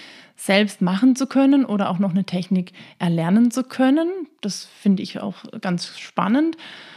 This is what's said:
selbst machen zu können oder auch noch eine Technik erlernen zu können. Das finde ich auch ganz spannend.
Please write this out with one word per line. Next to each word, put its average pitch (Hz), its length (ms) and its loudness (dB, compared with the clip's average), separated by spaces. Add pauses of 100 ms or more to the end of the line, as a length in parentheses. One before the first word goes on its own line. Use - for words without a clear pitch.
(340)
selbst 202 460 0
machen 196 340 2
zu 262 120 -2
können 269 400 4
oder 202 240 -2
auch 175 80 -2
noch 196 140 0
eine 190 120 0
Technik 180 480 -4 (260)
erlernen 175 520 2
zu 254 140 -4
können. 277 440 2 (320)
Das - 240 -8
finde 196 380 0
ich 196 180 -10
auch 196 240 -10 (160)
ganz 180 380 -6
spannend. 277 580 0 (400)